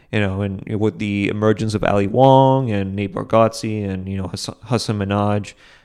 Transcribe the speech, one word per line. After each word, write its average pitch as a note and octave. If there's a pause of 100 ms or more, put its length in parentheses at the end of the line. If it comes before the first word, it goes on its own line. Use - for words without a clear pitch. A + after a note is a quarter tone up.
(120)
you G#2+
know, G2
and G2 (180)
with G#2
the G2+
emergence G#2+
of F#2
Ali G2+
Wong C3+
and G2
Nate G2+
Bargatze G#2+
and, F#2+
you G2
know, F#2+
Hass-, - (160)
Hasan A2+
Minhaj, G#2 (300)